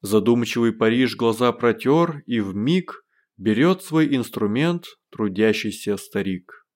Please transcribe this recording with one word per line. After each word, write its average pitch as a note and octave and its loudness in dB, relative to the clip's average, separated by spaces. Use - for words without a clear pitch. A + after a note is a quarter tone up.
Задумчивый A2+ 2
Париж A#2 0
глаза A#2 0
протер C#3 0
и A#2+ -2
вмиг G#2+ -2
берет B2+ 2
свой D3+ 0
инструмент B2 -2
трудящийся G#2 -2
старик. F#2+ -8